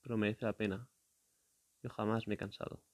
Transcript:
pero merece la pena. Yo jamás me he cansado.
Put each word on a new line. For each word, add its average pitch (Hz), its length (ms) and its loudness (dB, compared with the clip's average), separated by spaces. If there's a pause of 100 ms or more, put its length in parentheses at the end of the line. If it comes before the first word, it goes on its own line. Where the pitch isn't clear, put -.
pero 120 140 -2
merece 107 300 2
la 104 80 2
pena. 107 340 0 (960)
Yo 110 60 -6
jamás 110 380 0
me 104 80 0
he - 20 -12
cansado. - 440 -8 (120)